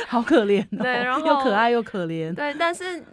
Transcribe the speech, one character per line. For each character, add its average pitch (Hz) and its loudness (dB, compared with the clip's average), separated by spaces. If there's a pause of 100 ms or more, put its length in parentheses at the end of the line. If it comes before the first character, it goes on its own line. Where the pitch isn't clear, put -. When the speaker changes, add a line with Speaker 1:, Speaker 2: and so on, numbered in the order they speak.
Speaker 1:
好 240 0
可 233 4
怜 202 4 (160)
哦。 208 -2
Speaker 2:
对， 254 0 (120)
然 254 -2
后 302 -2
Speaker 1:
又 294 4
可 262 2
爱 226 4
又 233 2
可 190 -6
怜。 160 -4
Speaker 2:
对， 294 -4
但 339 0
是 359 -10